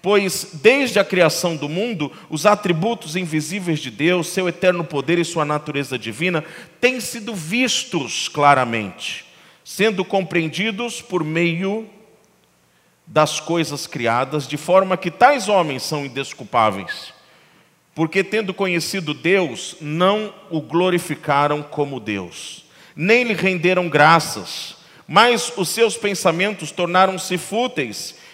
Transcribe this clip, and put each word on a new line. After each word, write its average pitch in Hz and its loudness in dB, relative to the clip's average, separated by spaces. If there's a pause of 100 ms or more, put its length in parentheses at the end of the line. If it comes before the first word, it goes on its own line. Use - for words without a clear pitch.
Pois 196 0
desde 233 4
a 196 4
criação 175 2
do 147 -6
mundo, 170 -4 (200)
os 160 0
atributos 196 0
invisíveis 165 -4
de 131 -8
Deus, 160 0
seu 185 -2
eterno 175 0
poder 156 0
e 170 2
sua 160 -2
natureza 147 -4
divina, 151 -4 (380)
têm 254 2
sido 226 -8
vistos 170 -4
claramente, 120 0 (360)
sendo 190 -2
compreendidos 190 -2
por 175 -2
meio 170 -2 (1120)
das 151 0
coisas 156 -4
criadas, 131 -2
de 147 -8
forma 185 2
que 175 -6
tais 190 4
homens 160 2
são 143 -4
indesculpáveis, 113 -2 (840)
porque 165 0
tendo 196 -2
conhecido 180 -2
Deus, 151 0
não 185 0 (160)
o 160 -2
glorificaram 147 0
como 143 -4
Deus, 101 -8 (300)
nem 226 4
lhe 226 -2
renderam 180 2
graças, 147 4 (300)
mas 220 4
os 180 -2
seus 226 2
pensamentos 185 -2
tornaram-se 185 2
fúteis 196 -4 (180)